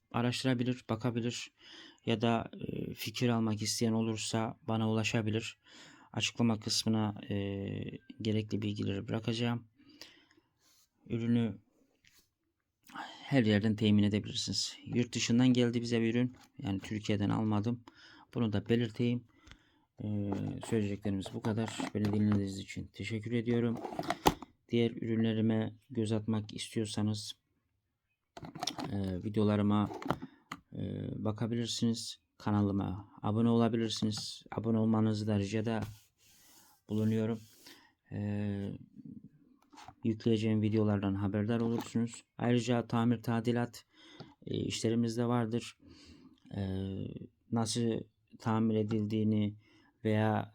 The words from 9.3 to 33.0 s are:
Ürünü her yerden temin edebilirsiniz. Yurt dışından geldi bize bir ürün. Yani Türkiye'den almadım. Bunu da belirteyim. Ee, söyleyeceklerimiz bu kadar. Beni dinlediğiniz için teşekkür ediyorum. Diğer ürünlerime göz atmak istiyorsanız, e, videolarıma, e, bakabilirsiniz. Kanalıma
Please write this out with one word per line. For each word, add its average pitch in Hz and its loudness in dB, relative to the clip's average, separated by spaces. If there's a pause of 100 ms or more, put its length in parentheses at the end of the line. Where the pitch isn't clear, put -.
Ürünü 117 0 (1600)
her 135 4
yerden 107 6
temin 104 6
edebilirsiniz. 104 0
Yurt 117 0
dışından 120 4
geldi 120 4
bize 117 0
bir 113 2
ürün. 123 0 (260)
Yani 98 -2
Türkiye'den 107 -2
almadım. 110 0 (500)
Bunu 117 0
da 98 -2
belirteyim. 120 2 (800)
Ee, 104 -2 (360)
söyleyeceklerimiz 101 -2
bu 117 -8
kadar. 110 -2 (160)
Beni 104 0
dinlediğiniz 101 2
için 95 -10
teşekkür 107 -6
ediyorum. 117 2 (920)
Diğer 117 4
ürünlerime 110 0 (180)
göz 113 -2
atmak 107 -2
istiyorsanız, 107 -4 (1600)
e, 95 -2
videolarıma, 104 4 (800)
e, - -10 (460)
bakabilirsiniz. 113 -2 (200)
Kanalıma 101 0 (140)